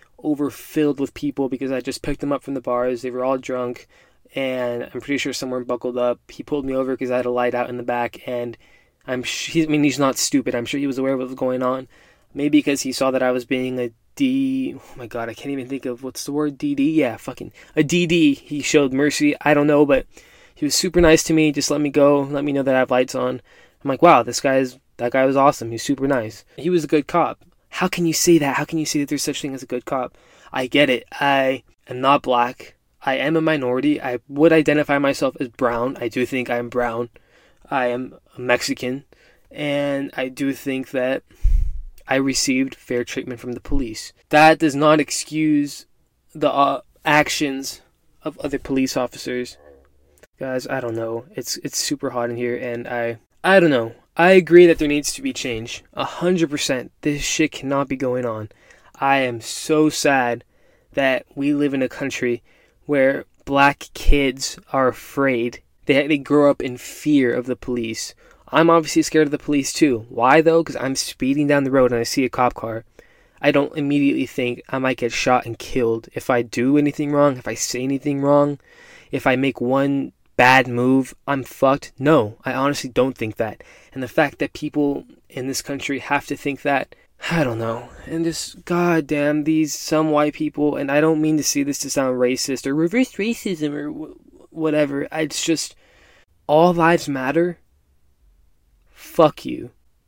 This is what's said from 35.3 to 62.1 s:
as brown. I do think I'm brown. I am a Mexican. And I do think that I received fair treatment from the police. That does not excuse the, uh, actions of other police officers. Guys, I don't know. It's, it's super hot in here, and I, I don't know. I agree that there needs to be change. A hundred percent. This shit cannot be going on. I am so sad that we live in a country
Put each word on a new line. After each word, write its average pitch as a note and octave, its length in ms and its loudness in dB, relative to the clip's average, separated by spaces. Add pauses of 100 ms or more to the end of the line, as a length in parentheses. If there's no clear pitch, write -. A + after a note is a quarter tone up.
as B2+ 100 -6
brown. A#2+ 520 -2
I A#2+ 80 -6
do B2 160 -2
think B2 240 -6
I'm A#2+ 220 -4
brown. A#2+ 400 -4 (600)
I B2+ 180 -2
am B2 260 -6 (200)
a B2+ 60 -16
Mexican. B2+ 640 -2 (460)
And C#3+ 640 -4
I C3 120 -6
do C3+ 260 -4
think C3 380 -6
that C3 300 -2 (840)
I C3+ 60 0
received C3+ 600 0
fair B2 280 -4
treatment B2+ 360 -10
from B2 120 -10
the A#2 80 -10
police. - 540 -4 (160)
That D#3 280 8
does C#3 180 2
not D3+ 240 4
excuse D3 840 -2 (480)
the, D3+ 160 0
uh, C#3 300 2 (240)
actions D3 800 0 (400)
of D3 160 -10
other C#3 200 -6
police C3+ 380 -2
officers. B2 600 -6 (800)
Guys, B2+ 300 -6
I C3 120 -4
don't A#2 140 -6
know. A2+ 300 -6 (100)
It's, - 240 -8
it's - 200 -8
super C#3 320 -4
hot A#2+ 200 -4
in A#2 60 -8
here, A#2+ 200 -4
and A#2+ 300 -8
I, A#2 320 -6 (240)
I F#3+ 160 6
don't E3+ 120 6
know. A#2 240 0 (220)
I F3 160 6
agree F3 340 10
that D#3+ 120 6
there D#3 100 0
needs D3 260 -2
to C3+ 80 -12
be C3+ 100 -4
change. A#2 500 -8 (120)
A C3 100 -4
hundred F3 440 0
percent. C3+ 520 -4
This D3 220 -2
shit - 300 0
cannot C#3 360 -2
be C#3 80 -4
going B2+ 280 -2
on. A2 260 -6 (480)
I C#3 200 2
am B2 220 -2
so D#3 480 0
sad B2+ 560 0 (480)
that C3 420 0
we C#3 180 -2
live C#3+ 220 0
in C3+ 80 -2
a B2 60 -2
country B2+ 540 -4 (440)